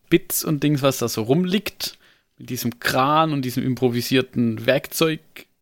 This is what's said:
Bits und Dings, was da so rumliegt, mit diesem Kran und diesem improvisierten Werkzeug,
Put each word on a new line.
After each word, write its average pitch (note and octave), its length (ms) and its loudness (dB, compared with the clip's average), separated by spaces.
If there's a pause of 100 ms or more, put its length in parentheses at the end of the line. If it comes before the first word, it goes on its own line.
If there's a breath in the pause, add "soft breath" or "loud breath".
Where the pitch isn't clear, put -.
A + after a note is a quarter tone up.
(100)
Bits - 340 0
und D3+ 200 -2
Dings, D3 180 0
was C3+ 160 2
da A#2+ 100 0
so A2+ 140 -4
rumliegt, F3+ 760 -2 (420 soft breath)
mit B2+ 120 -14
diesem A#2+ 300 -6
Kran D3+ 520 2
und C#3+ 100 -2
diesem B2 220 -4
improvisierten A#2+ 1000 0
Werkzeug, D#3+ 560 0 (420)